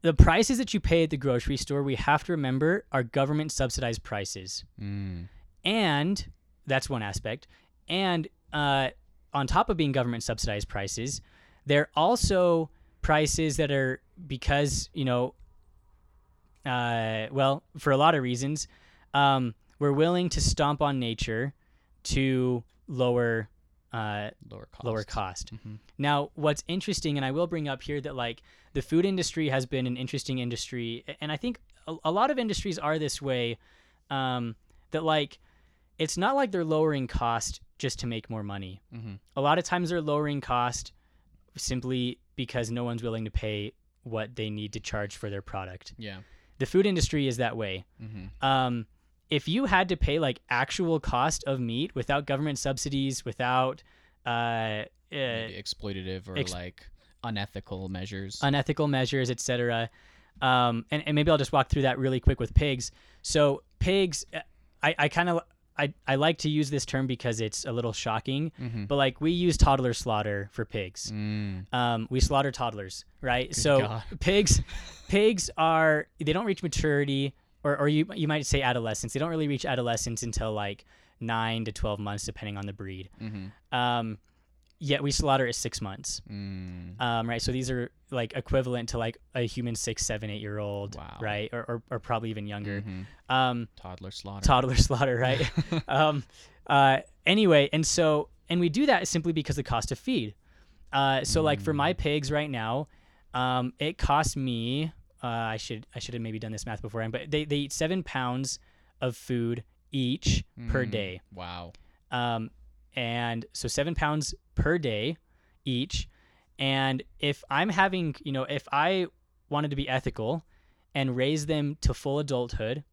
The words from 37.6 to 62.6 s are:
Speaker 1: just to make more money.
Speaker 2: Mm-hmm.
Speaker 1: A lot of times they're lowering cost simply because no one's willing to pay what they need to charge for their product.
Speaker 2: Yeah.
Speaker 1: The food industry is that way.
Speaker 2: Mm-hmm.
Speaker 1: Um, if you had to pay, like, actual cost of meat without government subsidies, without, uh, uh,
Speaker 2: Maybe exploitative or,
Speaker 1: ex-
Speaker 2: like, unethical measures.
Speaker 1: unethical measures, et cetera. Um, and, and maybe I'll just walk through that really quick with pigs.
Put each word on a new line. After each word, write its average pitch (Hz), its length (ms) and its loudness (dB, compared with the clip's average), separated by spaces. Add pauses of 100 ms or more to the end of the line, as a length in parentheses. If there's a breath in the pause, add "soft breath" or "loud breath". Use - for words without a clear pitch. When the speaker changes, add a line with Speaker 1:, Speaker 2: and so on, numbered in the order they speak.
Speaker 1:
just - 220 -4
to 127 80 -4
make 113 200 -6
more 113 140 -6
money. 98 400 -10 (100)
Speaker 2:
Mm-hmm. 113 220 -10 (220)
Speaker 1:
A 135 40 -2
lot 147 180 4
of 175 60 -2
times 175 260 0
they're 175 100 0
lowering 147 400 0
cost 123 520 -2 (640)
simply 127 640 -4 (180)
because 120 340 -4
no 120 140 -4
one's 117 180 -4
willing 113 240 -4
to 104 40 -8
pay 107 420 -4 (300)
what 110 320 -6
they 110 160 -4
need 107 220 -6
to 110 80 -8
charge 104 360 -6
for 104 140 -8
their 98 120 -8
product. 92 560 -12
Speaker 2:
Yeah. 101 200 -12 (400 soft breath)
Speaker 1:
The 131 80 0
food 190 200 4
industry 160 420 0
is 120 100 -2
that 117 180 -2
way. 95 280 -6 (180)
Speaker 2:
Mm-hmm. 107 420 -10
Speaker 1:
Um, 127 420 2 (440)
if 151 180 0
you 220 160 0
had 190 240 2
to 180 80 0
pay, 147 220 2
like, 135 220 0 (100)
actual 151 500 0
cost 139 460 0
of 135 120 0
meat 123 360 -4
without 143 320 -2
government 143 320 -2
subsidies, 135 640 -2
without, 127 580 0 (440 soft breath)
uh, - 20 -4
uh, 113 560 -2 (260)
Speaker 2:
Maybe 117 520 -4
exploitative 95 640 -8
or, 92 80 -8
Speaker 1:
ex- 131 160 -2
Speaker 2:
like, 90 340 -12 (360 soft breath)
unethical 101 640 -6
measures. 95 540 -8
Speaker 1:
unethical 143 440 2
measures, 131 440 0
et 120 100 -4
cetera. 120 480 0 (540 soft breath)
Um, 123 480 4
and, 151 160 0
and 147 80 0
maybe 147 160 4
I'll 156 80 6
just 135 140 0
walk 135 180 4
through 143 120 2
that 131 160 2
really 131 220 0
quick - 180 6
with 117 140 -4
pigs. 135 380 4 (320 soft breath)